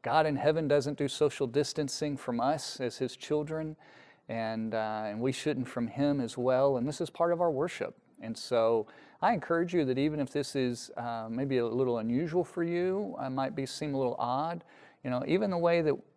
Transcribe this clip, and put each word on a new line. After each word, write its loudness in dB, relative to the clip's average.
God 4
in 2
heaven 2
doesn't 2
do 0
social 2
distancing -2
from -4
us 0
as -4
His -4
children, -2
and, -4
uh, -2
and -6
we 0
shouldn't -2
from -4
Him 0
as -6
well. 4
And 0
this -4
is -2
part 2
of 0
our 4
worship. -2
And -8
so 2
I 4
encourage 0
you 4
that 0
even 0
if -2
this -4
is, -2
uh, -6
maybe 0
a 2
little 0
unusual 0
for -6
you, -2
uh, -4
might -2
be, -2
seem -6
a 0
little 0
odd, -2
you -4
know, -2
even 2
the 0
way 4
that 4